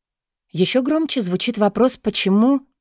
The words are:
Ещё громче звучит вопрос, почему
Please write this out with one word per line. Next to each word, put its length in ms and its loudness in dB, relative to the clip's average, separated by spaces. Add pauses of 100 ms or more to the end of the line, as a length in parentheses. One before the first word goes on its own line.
(520)
Ещё 300 0
громче 380 -2
звучит 380 -4
вопрос, 380 2
почему 680 0 (160)